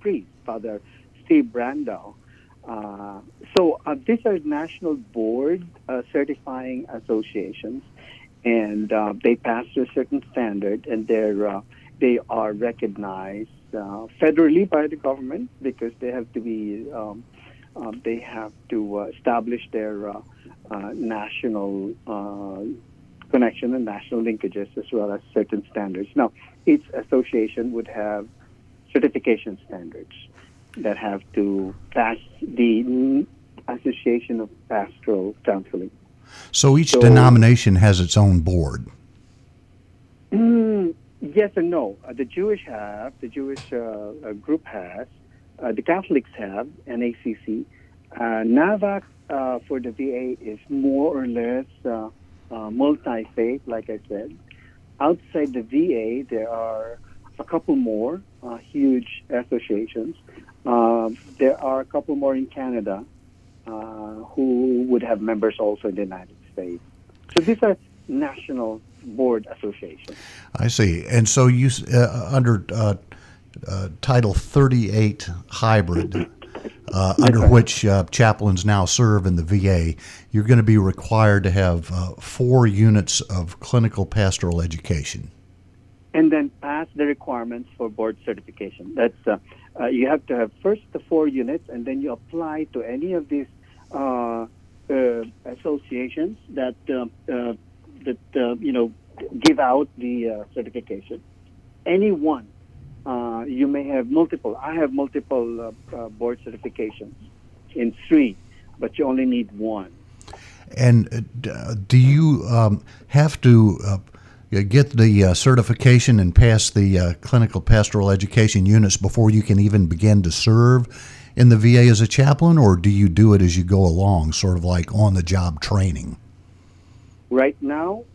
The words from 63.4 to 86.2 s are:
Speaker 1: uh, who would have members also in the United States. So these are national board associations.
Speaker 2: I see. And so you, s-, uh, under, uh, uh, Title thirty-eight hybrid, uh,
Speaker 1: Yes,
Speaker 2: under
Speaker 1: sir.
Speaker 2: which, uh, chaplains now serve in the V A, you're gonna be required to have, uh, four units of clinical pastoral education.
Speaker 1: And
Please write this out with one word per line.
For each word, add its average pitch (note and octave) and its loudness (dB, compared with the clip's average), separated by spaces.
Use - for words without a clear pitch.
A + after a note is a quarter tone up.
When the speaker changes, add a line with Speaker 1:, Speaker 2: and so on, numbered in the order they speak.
Speaker 1:
uh, A2+ -16
who A2+ -4
would A#2+ 2
have A#2 -2
members A2 -2
also G#2 -2
in F#2 -6
the G2+ -6
United F#2 -12
States. F2 -12
So F3 2
these G#3+ -2
are G#3 2
national B2 -8
board A#2 -4
associations. - -14
Speaker 2:
I - -2
see. F#2 0
And A2+ 2
so B2+ 4
you, B2 4
s-, - -4
uh, A#2+ 0
under, A#2+ 2
uh, G#2+ 0
uh, F#2+ -8
Title B2+ 2
thirty-eight A2 2
hybrid, F#2 0
uh, F#2+ 0
Speaker 1:
Yes, - 4
Speaker 2:
under A2+ 6
Speaker 1:
sir. A2 8
Speaker 2:
which, A#2+ 6
uh, G2 4
chaplains G#2 2
now G2+ 2
serve G#2+ 2
in F2+ 2
the E2 0
V F#2+ 0
A, E2 0
you're G#2+ 0
gonna A2+ 6
be G#2+ 6
required G2+ 2
to F#2+ 2
have, F2+ 0
uh, F2+ -6
four B2 2
units G#2+ 2
of F2+ -8
clinical A2+ 0
pastoral F#2 -2
education. E2 -8
Speaker 1:
And D#3+ 2